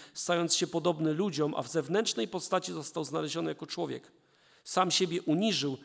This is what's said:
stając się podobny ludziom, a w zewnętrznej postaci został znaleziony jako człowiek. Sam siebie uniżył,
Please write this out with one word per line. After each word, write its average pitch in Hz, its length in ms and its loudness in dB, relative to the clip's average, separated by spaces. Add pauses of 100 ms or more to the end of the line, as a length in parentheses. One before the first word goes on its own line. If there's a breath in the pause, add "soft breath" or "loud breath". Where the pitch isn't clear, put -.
(140)
stając 170 420 2
się 175 100 2
podobny 160 460 2
ludziom, 156 420 0
a 139 80 -2
w 123 60 -10
zewnętrznej 185 600 0
postaci 180 440 -2
został 156 320 -6
znaleziony 156 440 -4
jako 156 180 -8
człowiek. 143 460 -6 (520 soft breath)
Sam 185 260 2
siebie 170 320 2
uniżył, 156 640 2